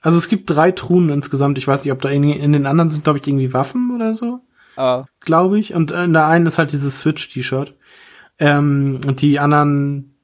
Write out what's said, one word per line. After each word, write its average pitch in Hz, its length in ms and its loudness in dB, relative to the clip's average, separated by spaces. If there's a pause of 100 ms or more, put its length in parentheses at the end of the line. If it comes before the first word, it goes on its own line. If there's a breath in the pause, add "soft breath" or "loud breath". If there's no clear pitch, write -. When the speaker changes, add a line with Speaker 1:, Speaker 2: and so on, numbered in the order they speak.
Speaker 1:
Also 165 160 2
es 170 100 0
gibt - 220 -4
drei 165 220 4
Truhen 175 380 2
insgesamt. 139 480 -2
Ich 131 100 -6
weiß 139 180 0
nicht, 139 80 -2
ob 131 80 -8
da 139 80 -2
in, 143 140 0
in 147 280 0
den 143 140 2
anderen 160 240 2
sind, 151 140 -6
glaub 151 140 2
ich, 135 100 -8
irgendwie 135 260 0
Waffen 247 420 -2
oder 226 180 -2
so. 240 260 -8 (360 soft breath)
Speaker 2:
Oh. 127 280 -2 (180)
Speaker 1:
Glaub 175 320 2
ich. 214 200 -2
Und 160 180 -2
in 175 220 0
der 156 140 4
einen 165 200 4
ist 156 100 -2
halt 151 140 0
dieses 139 280 -4
Switch-T-Shirt. 135 760 -6 (640 soft breath)
Ähm, 143 680 2
und 135 160 -2
die 143 180 2
anderen 143 840 0